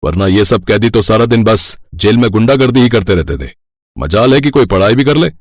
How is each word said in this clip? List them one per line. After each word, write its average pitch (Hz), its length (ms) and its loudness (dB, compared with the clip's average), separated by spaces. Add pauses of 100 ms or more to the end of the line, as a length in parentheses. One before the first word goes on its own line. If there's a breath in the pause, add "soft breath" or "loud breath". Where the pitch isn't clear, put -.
वरना 85 220 -4
ये 98 180 2
सब 98 200 -2
कैदी 107 260 0
तो 113 120 0
सारा 110 240 0
दिन 117 180 0
बस 110 320 0 (180)
जेल 104 220 0
में 120 140 2
गुंडागर्दी 123 500 0
ही 123 80 4
करते 104 260 0
रहते 78 240 -2
थे। 65 120 -10 (480)
मजाल 104 360 0
है 143 60 4
कि 143 100 0
कोई 135 160 2
पढ़ाई 98 280 0
भी 135 100 0
कर 143 120 0
ले। 160 140 0 (100)